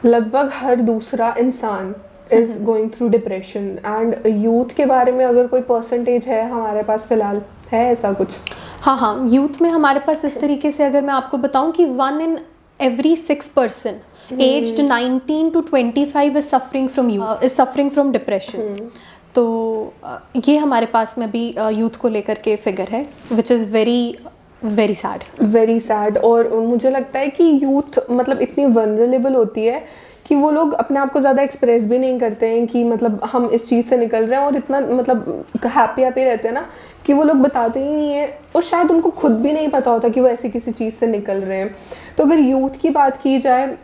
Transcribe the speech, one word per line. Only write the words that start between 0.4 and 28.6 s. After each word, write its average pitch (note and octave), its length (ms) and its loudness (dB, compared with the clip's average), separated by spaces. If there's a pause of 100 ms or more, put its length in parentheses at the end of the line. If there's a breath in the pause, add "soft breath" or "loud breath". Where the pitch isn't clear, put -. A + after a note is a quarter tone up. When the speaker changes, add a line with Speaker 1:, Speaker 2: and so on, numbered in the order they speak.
Speaker 1:
हर B3 220 0
दूसरा A3+ 640 -2
इंसान G#3+ 580 -4 (380)
is A3+ 160 4
Speaker 2:
हम्म। G#3 160 -6
Speaker 1:
going A3 300 -2
through A#3+ 140 -2
depression। G3+ 880 -4
And A3+ 300 -2
यूथ A3+ 480 0
के C#4+ 100 2
बारे B3+ 260 4
में B3+ 140 2
अगर B3 220 4
कोई B3+ 140 0
परसेंटेज A#3+ 640 -2
है A#3 240 -2
हमारे G#3+ 340 -4
पास G#3+ 240 -4
फ़िलहाल, G#3 340 0 (300)
है A#3+ 200 2
ऐसा A3+ 220 0
कुछ? G3 140 -2 (540 loud breath)
Speaker 2:
हाँ, C4+ 160 2
हाँ, A#3 320 -2
यूथ C#4 320 2
में E4+ 80 4
हमारे D4 300 2
पास D4+ 260 -2
इस C#4 140 -4
तरीके D4 320 0
से D4 120 0
अगर C#4+ 180 2
मैं C#4 120 -2
आपको C4+ 240 -2
बताऊँ C#4 340 0
कि E4+ 140 4
one C4+ 340 -2
in D#4+ 180 -2 (440)
every C#4 500 0
six D4 180 -2
person A3+ 440 -2 (380 loud breath)
Speaker 1:
हम्म। B3+ 60 -8
Speaker 2:
aged A#3 420 2
nineteen C4 720 0
to E4 180 0
twenty B3+ 440 0
five D4 240 2
is D4 160 -2
suffering C4 420 -2
from B3+ 140 2
you, G3+ 100 0
uh, A3 240 -2
is B3+ 160 0
suffering C#4 300 2
from C#4 220 0
depression। G#3 440 -4
Speaker 1:
हम्म। G#3+ 340 -8 (460 loud breath)
Speaker 2:
तो, A3+ 580 -2 (100)
अ, - 180 -14 (260)
ये D4 100 4
हमारे C4+ 280 2
पास A3+ 320 -2
में A3+ 140 -4
भी, A#3 220 -4
अ, A3 160 -2
यूथ A3 200 0
को - 180 -4
लेकर G#3+ 280 -2
के G#3+ 200 -2
फिगर F#3+ 360 -4
है C4 160 -4 (260)
which A3+ 180 -2
is A3+ 200 0
very, A#3+ 440 0 (500)
very G#3 400 -2
sad। G3 400 -4
Speaker 1:
Very A3+ 420 2
sad। G#3 300 0
और A#3 360 2
मुझे A3+ 360 0
लगता C4+ 300 -4
है C#4 80 -2
कि D4+ 360 4
यूथ, C#4+ 360 0 (120)
मतलब, B3 300 0
इतनी C#4+ 240 0